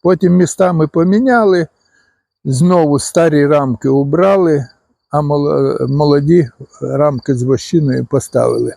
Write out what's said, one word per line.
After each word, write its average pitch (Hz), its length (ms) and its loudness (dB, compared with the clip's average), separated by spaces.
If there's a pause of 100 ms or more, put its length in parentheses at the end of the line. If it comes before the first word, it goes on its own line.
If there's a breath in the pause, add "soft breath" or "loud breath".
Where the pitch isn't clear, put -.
Потім 180 340 2
містами 175 500 0
поміняли, 196 800 0 (760)
знову 151 540 2
старі 151 480 0
рамки 135 420 0
убрали, 156 760 0 (440)
а 147 100 -2
мол-, 143 680 -2
молоді 147 600 2 (320)
рамки 139 540 -2
з 120 80 -2
вощиною 131 680 -2
поставили. 120 680 -2